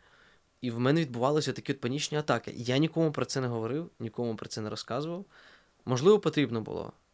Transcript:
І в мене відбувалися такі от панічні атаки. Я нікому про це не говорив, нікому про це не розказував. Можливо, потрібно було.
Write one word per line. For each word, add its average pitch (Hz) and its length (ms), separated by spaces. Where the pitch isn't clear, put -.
І 123 100
в 117 80
мене 143 220
відбувалися 135 520
такі 123 200
от - 60
панічні 147 380
атаки. 143 380
Я 123 220
нікому 160 340
про 131 140
це - 160
не 127 60
говорив, 120 420
нікому 113 360
про - 120
це - 140
не 107 80
розказував. 156 560
Можливо, 160 340
потрібно 127 420
було. - 320